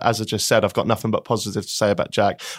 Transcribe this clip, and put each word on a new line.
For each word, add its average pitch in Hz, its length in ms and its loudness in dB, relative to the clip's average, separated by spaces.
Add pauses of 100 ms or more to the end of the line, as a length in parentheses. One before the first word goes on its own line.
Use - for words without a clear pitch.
as 110 180 2
I 107 40 -4
just - 220 -2
said, 110 160 4
I've 98 120 0
got 113 100 2
nothing 113 260 0
but - 140 0
positive 104 380 -2
to - 80 -12
say 104 180 0
about - 220 0
Jack. 101 300 0 (180)